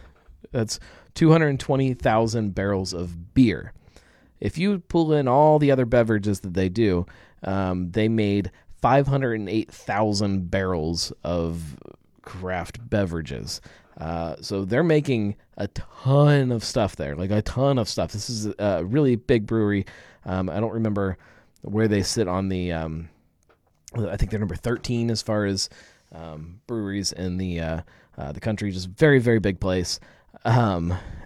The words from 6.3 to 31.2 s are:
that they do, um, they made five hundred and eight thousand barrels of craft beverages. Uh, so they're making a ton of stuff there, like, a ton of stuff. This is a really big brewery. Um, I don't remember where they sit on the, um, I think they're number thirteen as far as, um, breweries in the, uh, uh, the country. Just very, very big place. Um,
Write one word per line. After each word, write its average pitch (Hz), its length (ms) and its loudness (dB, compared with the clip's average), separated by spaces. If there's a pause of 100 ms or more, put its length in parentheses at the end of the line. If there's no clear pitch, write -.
that 92 140 -8
they 92 140 2
do, 92 380 2 (380)
um, 92 480 -2
they 110 160 2
made 101 420 0 (300)
five 135 260 4
hundred 135 320 0
and 101 100 -8
eight 107 220 -2
thousand 101 800 0
barrels 87 640 -2 (100)
of 82 560 -4 (440)
craft 92 680 -10
beverages. 82 720 -4 (380)
Uh, 82 420 -6
so 98 240 -4
they're 120 180 2
making 143 540 0 (220)
a 101 100 -4
ton 143 800 2
of 113 140 -2
stuff 107 320 -2
there, 71 180 -6
like, 92 160 -4
a 107 120 2
ton 135 360 0
of 107 100 0
stuff. - 220 -2
This 107 200 -8
is 107 280 -4
a 92 260 0
really 127 320 4
big 113 300 0
brewery. 104 380 2 (400)
Um, 92 240 -2
I 85 120 -4
don't 110 120 -2
remember 104 460 -2 (420)
where 107 280 0
they 101 140 2
sit 107 240 -2
on 95 220 -2
the, 90 240 -2
um, 80 380 -6 (840)
I 104 220 -4
think 104 140 0
they're 107 100 -4
number 90 160 -4
thirteen 117 540 -4
as 113 100 -4
far 107 240 -2
as, 98 240 -2 (420)
um, 82 560 -16
breweries 101 460 -4
in 90 240 -6
the, 90 240 -4
uh, 82 200 -4 (360)
uh, 71 160 -10
the - 80 -12
country. 104 320 -4
Just 92 160 -8
very, 139 300 6
very 117 220 4
big 95 200 0
place. 92 400 -2 (440)
Um, 98 500 2 (320)